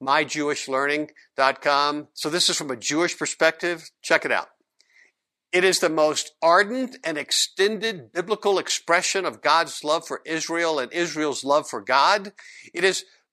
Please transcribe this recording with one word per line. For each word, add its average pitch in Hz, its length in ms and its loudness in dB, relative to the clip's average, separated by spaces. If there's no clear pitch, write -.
my 143 240 2
jewish 147 440 -4
learning 143 440 -2
dot 135 280 0
com. 147 500 0
So - 160 -8
this 175 220 0
is 170 80 -2
from 151 120 -8
a 127 60 -6
Jewish 160 400 -2
perspective. 165 720 -2
Check - 240 0
it 131 60 0
out. 95 160 -2
"It 180 140 2
is 185 140 4
the 180 100 2
most 156 440 0
ardent 202 600 2
and 160 140 -4
extended 185 960 -2
biblical 196 460 0
expression 175 680 0
of 120 160 -6
God's 151 420 2
love 156 240 -2
for - 200 -8
Israel 165 520 -2
and 123 140 -6
Israel's 151 500 -4
love 143 280 2
for 117 100 -6
God. 165 520 2
It 170 100 0
is 185 220 0